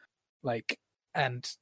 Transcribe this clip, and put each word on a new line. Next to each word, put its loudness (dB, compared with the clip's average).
Like, -2
and 2